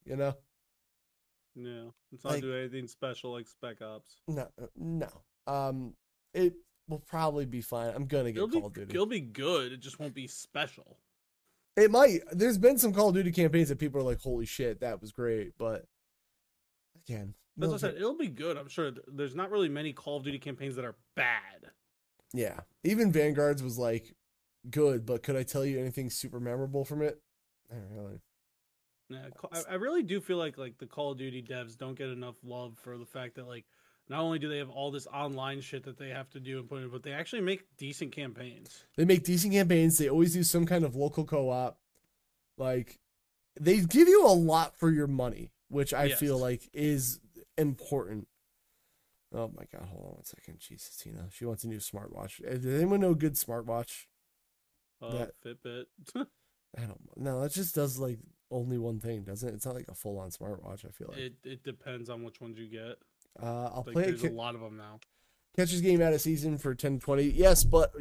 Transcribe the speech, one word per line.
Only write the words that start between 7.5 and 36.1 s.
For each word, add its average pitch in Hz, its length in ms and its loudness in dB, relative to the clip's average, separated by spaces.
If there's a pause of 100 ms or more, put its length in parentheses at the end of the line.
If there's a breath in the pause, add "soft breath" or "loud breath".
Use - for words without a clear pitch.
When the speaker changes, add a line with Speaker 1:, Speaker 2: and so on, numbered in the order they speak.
Speaker 1:
fine. 117 340 -4
I'm 135 120 -4
gonna 131 260 0
get 107 60 -6
Speaker 2:
It'll 208 100 0
Speaker 1:
Call 311 120 0
Speaker 2:
be, - 60 -10
Speaker 1:
of 104 60 -12 (160)
Duty. 101 60 -10
Speaker 2:
it'll 190 120 0
be 220 140 -4
good. 135 520 -2
It 127 80 -14
just 131 200 -16
won't 147 140 -8
be 135 120 -10
special. - 720 -10 (800)
Speaker 1:
It 214 160 10
might. 240 300 8 (100)
There's 202 260 2
been 247 200 8
some 214 140 4
Call 202 180 6
of 175 40 2
Duty 185 160 2
campaigns 165 380 4
that 139 100 -2
people 139 220 -2
are 131 40 0
like, 123 160 0
"Holy 120 260 -4
shit, 117 340 -4
that 113 200 -4
was 107 120 -16
great," 113 460 -2
but 113 260 -4 (1200)
again, 104 280 -8 (220)
Speaker 2:
That's 160 140 0
what 151 60 -2
I - 20 -6
said. 208 160 -2
Speaker 1:
military 160 60 -10
Speaker 2:
It'll 247 180 -2
be 285 100 -2
good. 147 280 -6
I'm 139 120 -12
sure 147 220 -4
th-, 117 160 -16
there's 139 300 -8
not 185 140 -6
really 196 180 2
many 147 240 -4
Call 143 240 -8
of 135 80 -8
Duty 139 160 -6
campaigns 139 360 -8
that 127 80 -8
are 113 120 -10 (180)
bad. 107 560 -4 (600)
Speaker 1:
Yeah. 117 280 -4 (240)
Even 214 260 4
Vanguard's 147 520 2
was, 123 140 -6
like, 117 380 -2 (560)
good, 135 340 2
but 117 200 -2
could 139 100 0
I 131 80 0
tell 135 240 -2
you 135 140 0
anything 127 300 -4
super - 280 -8
memorable 135 460 -2
from 147 180 -4
it? 151 180 -2 (480)
Not 113 120 -14 (100)
really. 104 300 -12 (880)
Speaker 2:
Yeah, 135 180 -16 (100)
Ca-, - 120 -14 (200)
I, 185 40 -8
I - 20 -6
really 269 300 -2
do 185 160 -4
feel 180 160 -4
like, 160 200 -4
like, 127 220 -12
the 127 80 -14
Call 143 240 -6
of 135 80 -10
Duty 127 240 -10
devs 120 340 -12
don't 131 220 -12
get 135 100 -8
enough 123 360 -12
love 123 400 -12
for 123 140 -14
the 120 60 -14
fact 123 300 -14
that, 123 140 -16
like, 120 160 -16 (440)
not 143 120 -6
only 165 180 -2
do 147 100 -6
they 147 100 -4
have 139 120 -8
all 139 220 -6
this 139 160 -10
online 139 520 -6
shit 135 220 -12
that 131 160 -16
they 135 120 -10